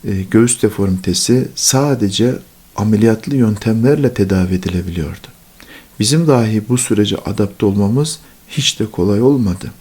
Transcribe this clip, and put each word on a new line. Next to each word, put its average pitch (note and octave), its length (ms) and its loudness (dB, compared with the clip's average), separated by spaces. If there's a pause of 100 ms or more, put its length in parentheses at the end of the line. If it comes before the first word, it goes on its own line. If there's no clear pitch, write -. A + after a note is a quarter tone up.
e, G2 180 -4
göğüs A2+ 400 2
deformitesi G2 920 0
sadece B2+ 840 0 (380)
ameliyatlı A2 600 0
yöntemlerle A#2+ 760 2
tedavi F#2 400 0
edilebiliyordu. F2 720 -6 (760)
Bizim D3+ 260 2
dahi A2+ 420 2
bu B2 100 0
sürece G#2 380 0
adapte G#2 500 -2
olmamız G#2 520 0 (300)
hiç - 320 -4
de G#2+ 100 -2
kolay G2+ 320 0
olmadı. A2 580 0